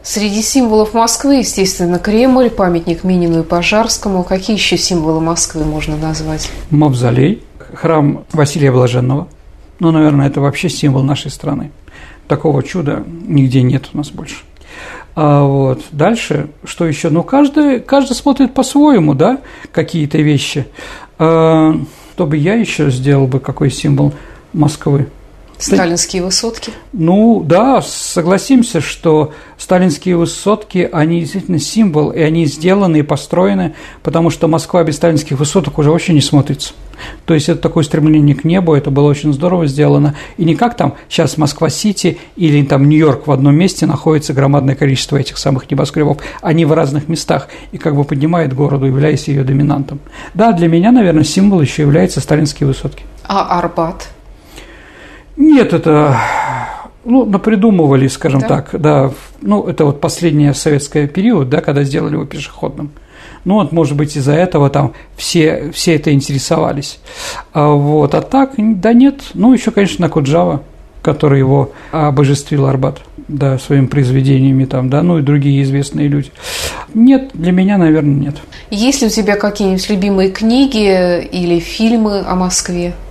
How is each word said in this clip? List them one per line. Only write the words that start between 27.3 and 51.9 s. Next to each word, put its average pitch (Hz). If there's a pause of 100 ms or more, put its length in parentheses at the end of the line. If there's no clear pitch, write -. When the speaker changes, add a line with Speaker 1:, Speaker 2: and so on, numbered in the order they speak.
Speaker 2:
да, 202
согласимся, 185
что 151 (240)
сталинские 180
высотки, 180
они 165
действительно 170
символ, 151
и -
они 160
сделаны 165
и 147
построены, 170 (300)
потому 165
что 160
Москва 160
без 156
сталинских 156
высоток 147
уже 147
вообще 170
не 147
смотрится. - (520)
То 165
есть 151
это 160
такое 160
стремление 151
к -
небу, 170
это 143
было 143
очень 147
здорово 170
сделано. 143 (220)
И 180
не 156
как 233
там 139 (160)
щас -
Москва-Сити 160 (180)
или 147
там 139
Нью-Йорк 156
в 147
одном 139
месте 185
находится 151
громадное 139
количество 139
этих -
самых 135
небоскребов, 147 (220)
они 165
в 143
разных 147
местах, 160 (240)
и -
как 151
бы 143
поднимает 156
городу, 139
являясь 143
ее 139
доминантом. 143 (360)
Да, 220
для 170
меня, 170
наверное, 170
символ 190
еще 147
являются 156